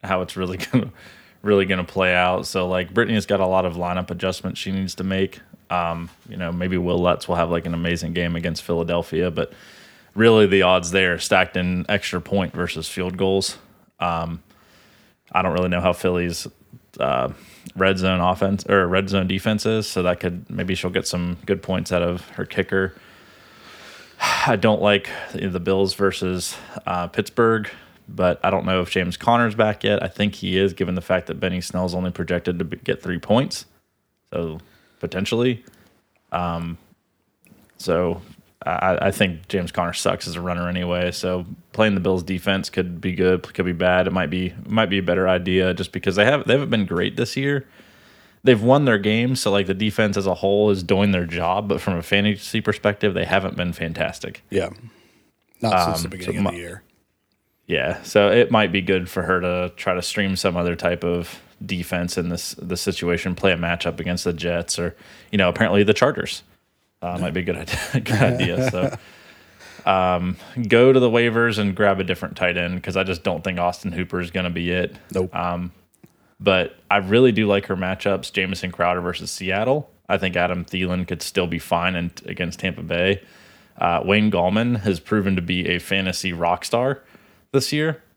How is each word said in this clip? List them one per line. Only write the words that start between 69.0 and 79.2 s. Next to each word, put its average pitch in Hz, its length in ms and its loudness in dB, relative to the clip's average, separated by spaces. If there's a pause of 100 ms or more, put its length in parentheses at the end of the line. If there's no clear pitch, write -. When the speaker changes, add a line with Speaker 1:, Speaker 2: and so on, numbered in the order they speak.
Speaker 2:
<laughs> - 400 -16
Speaker 1:
um, 92 520 2 (300)
go 117 260 8
to 131 60 8
the 123 100 4
waivers 117 500 2
and 98 160 0
grab 98 240 4
a 95 40 0
different 90 320 -4
tight 87 220 0
end 87 260 -4
'cause 90 140 -4
I 95 60 2
just 92 200 -4
don't 85 200 -2
think 92 160 -4
Austin 87 320 -2
Hooper 87 280 -4
is 87 120 -6
gonna 90 180 -4
be 85 220 -2
it. 90 240 -2 (180)
Speaker 2:
Nope. 92 220 -2
Speaker 1:
Um, 87 360 -4 (680)
but 95 360 2 (140)
I 101 80 4
really 110 340 6
do 107 160 2
like 101 200 2
her 98 80 -2
matchups, 95 580 -2
Jamison 92 380 -2
Crowder 87 300 0
versus 87 300 -6